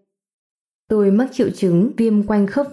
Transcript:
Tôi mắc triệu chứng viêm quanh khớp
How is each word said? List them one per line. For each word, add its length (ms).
Tôi 220
mắc 200
triệu 180
chứng 480
viêm 260
quanh 240
khớp 260